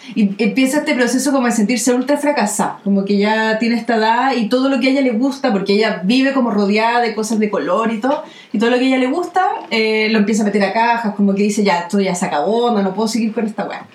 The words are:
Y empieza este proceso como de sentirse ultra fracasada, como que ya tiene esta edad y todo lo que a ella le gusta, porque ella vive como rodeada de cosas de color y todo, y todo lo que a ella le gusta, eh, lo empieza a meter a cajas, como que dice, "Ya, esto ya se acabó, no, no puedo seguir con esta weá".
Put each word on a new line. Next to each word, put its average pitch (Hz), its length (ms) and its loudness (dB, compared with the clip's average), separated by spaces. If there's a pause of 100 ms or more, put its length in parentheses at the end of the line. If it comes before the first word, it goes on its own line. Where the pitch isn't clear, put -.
(160)
Y 208 280 0
empieza 262 360 0
este 294 160 0
proceso 254 360 0
como 262 160 2
de 226 40 2
sentirse 233 420 0
ultra 262 240 0
fracasada, 254 640 -2
como 196 220 2
que 202 120 0
ya 220 420 0
tiene 233 160 0
esta 226 220 -2
edad 233 380 2
y 220 140 0
todo 262 200 2
lo 269 100 0
que 262 80 0
a 269 40 4
ella 277 100 2
le 254 100 2
gusta, 240 400 -2
porque 196 220 0
ella 202 300 0
vive 262 300 2
como 240 180 0
rodeada 214 500 2
de 220 140 0
cosas 220 240 -2
de 214 100 2
color 190 440 -2
y 214 60 -4
todo, 285 240 -2 (300)
y 214 60 -2
todo 233 100 2
lo 247 80 4
que 262 80 0
a - 20 2
ella 262 100 2
le 254 100 2
gusta, 349 380 -2 (260)
eh, 220 400 0
lo 220 80 4
empieza 208 240 2
a - 20 0
meter 196 180 0
a 190 100 0
cajas, 226 420 0
como 202 200 2
que 208 80 0
dice, 208 200 0
"Ya, 185 160 2
esto 202 200 -4
ya 185 160 0
se 190 100 -4
acabó, 208 460 0
no, 208 100 0
no 185 120 -2
puedo 220 160 -2
seguir 220 240 -2
con 220 120 -2
esta 202 220 -6
weá". - 280 -12